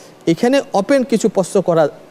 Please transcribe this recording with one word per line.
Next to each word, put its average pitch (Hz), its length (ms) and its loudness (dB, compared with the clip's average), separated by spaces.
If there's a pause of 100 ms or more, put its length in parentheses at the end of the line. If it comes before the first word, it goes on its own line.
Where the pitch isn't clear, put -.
(320)
এখানে 247 260 0 (220)
ওপেন 269 220 2 (100)
কিছু 226 240 0
প্রশ্ন 190 200 -2 (120)
করা 165 160 2 (280)